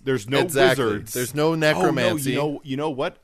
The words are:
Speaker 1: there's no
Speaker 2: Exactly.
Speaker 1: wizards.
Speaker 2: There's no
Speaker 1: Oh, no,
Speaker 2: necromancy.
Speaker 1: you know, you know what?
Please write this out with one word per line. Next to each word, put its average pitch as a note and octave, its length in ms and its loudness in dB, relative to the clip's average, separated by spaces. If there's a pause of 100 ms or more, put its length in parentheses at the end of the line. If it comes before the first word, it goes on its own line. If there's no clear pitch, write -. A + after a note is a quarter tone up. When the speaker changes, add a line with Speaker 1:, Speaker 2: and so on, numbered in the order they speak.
Speaker 1:
there's B2 260 -2
no C#3 120 2
Speaker 2:
Exactly. C3+ 440 2
Speaker 1:
wizards. G#2+ 280 -4
Speaker 2:
There's B2 200 -4
no D3 200 2
Speaker 1:
Oh, - 20 -2
no, D#3 180 2
Speaker 2:
necromancy. C#3+ 600 0
Speaker 1:
you - 40 -2
know, C#3+ 260 -2
you C3 140 -6
know D3+ 140 -2
what? D3 320 -4